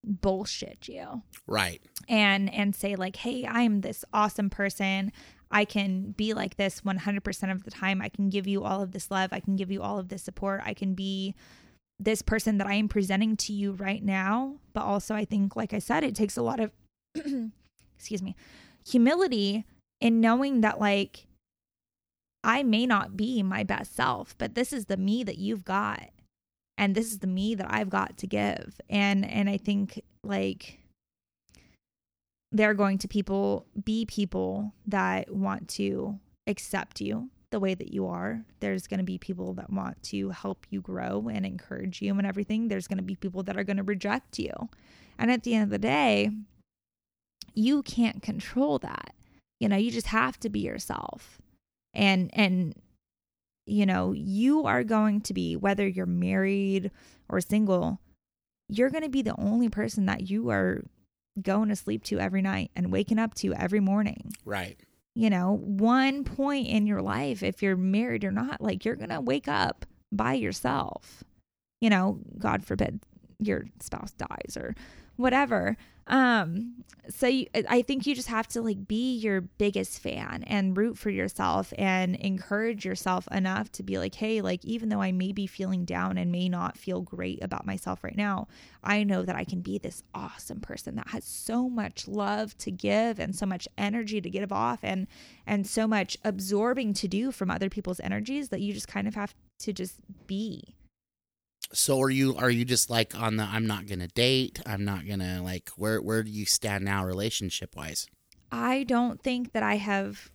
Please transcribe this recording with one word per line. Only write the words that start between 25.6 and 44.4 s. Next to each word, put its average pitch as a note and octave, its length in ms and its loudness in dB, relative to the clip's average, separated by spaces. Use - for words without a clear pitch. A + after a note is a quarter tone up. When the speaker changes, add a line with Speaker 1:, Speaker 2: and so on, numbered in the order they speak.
Speaker 1:
got. G3+ 460 -4
And G3 160 4
this A3 160 2
is G#3 100 -8
the F#3+ 60 -4
me G3 280 0
that F#3+ 180 -4
I've G#3+ 180 0
got - 280 -2
to - 80 -8
give. - 540 -2
And, G3+ 340 4
and G3+ 240 2
I G3+ 80 0
think, G3+ 460 0
like, G3 560 -4
there G#3+ 180 4
are G#3 40 2
going G3 240 2
to G3 100 -6
people, G3 580 0
be A3 220 0
people G3 680 -2
that F#3+ 480 0
want G3 340 -2
to G3 500 -4
accept - 540 -6
you G#3+ 300 -4
the G#3+ 100 -2
way F#3+ 140 2
that - 180 -10
you F#3+ 140 -2
are. F#3+ 380 -6
There's F#3+ 260 -2
gonna F#3+ 180 -2
be F#3 140 -4
people F#3 360 -8
that G3 180 -10
want - 320 -6
to G3 260 -6
help F#3+ 400 -8
you G3 100 -6
grow G3 520 -6
and G3+ 140 -4
encourage F#3+ 560 -8
you G3 140 0
and G3 100 2
everything. G#3+ 420 -2
There's F#3+ 200 -4
gonna F#3+ 140 -2
be F#3 140 -4
people F#3+ 280 -6
that F#3+ 120 -4
are G3+ 80 -2
gonna G3 180 0
reject G#3 560 -2
you. - 140 -4